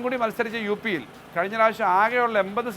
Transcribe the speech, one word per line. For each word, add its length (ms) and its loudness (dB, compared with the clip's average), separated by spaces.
കൂടി 180 -2
മത്സരിച്ച 340 -2
യു 140 0
പിയിൽ 200 -2
കഴിഞ്ഞ 240 -2
പ്രാവശ്യം 300 2
ആകെയുള്ള 460 2
എൺപത് 320 -4